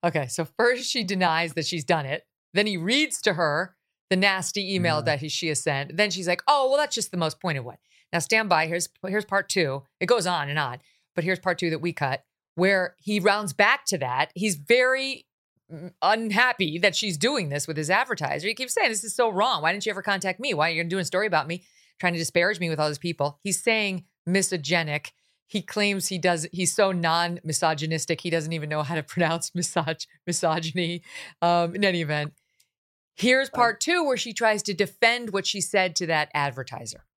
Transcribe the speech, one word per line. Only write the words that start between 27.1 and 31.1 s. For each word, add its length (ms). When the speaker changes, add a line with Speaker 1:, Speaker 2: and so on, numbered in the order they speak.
Speaker 1:
he 80
doesn't 240
even 160
know 140
how 100
to 100
<laughs> 120
pronounce 360
misog-, 540
misogyny. 760